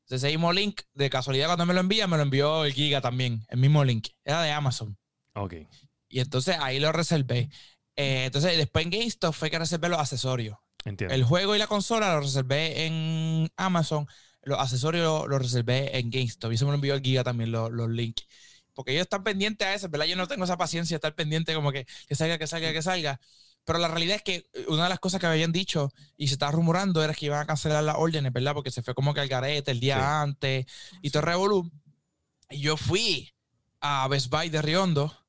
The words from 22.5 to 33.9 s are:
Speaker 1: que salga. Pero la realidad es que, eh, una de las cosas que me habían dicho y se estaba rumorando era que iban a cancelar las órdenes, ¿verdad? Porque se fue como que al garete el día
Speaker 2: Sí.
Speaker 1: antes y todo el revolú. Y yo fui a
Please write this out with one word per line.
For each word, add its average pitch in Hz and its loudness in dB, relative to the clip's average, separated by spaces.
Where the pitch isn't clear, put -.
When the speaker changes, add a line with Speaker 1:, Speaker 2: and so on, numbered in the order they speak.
Speaker 1:
que 156 -2
salga. 156 -2
Pero 165 0
la 170 2
realidad 165 0
es 208 -8
que, 180 -4
eh, - -8
una 160 2
de 180 2
las 185 -2
cosas 185 -2
que 175 0
me 165 4
habían 165 2
dicho 165 0
y 143 -4
se 135 0
estaba 143 -2
rumorando 165 2
era 156 0
que 151 -6
iban 147 0
a 151 -4
cancelar 151 0
las 151 0
órdenes, 156 0
¿verdad? 131 -2
Porque 143 -6
se - -6
fue 123 -6
como 139 0
que 143 -2
al 139 -2
garete 139 -2
el 120 -2
día 135 2
Speaker 2:
Sí. 131 2
Speaker 1:
antes 143 0
y 147 -6
todo 151 0
el 160 0
revolú. 185 2
Y 143 -10
yo 151 0
fui 170 -2
a 139 0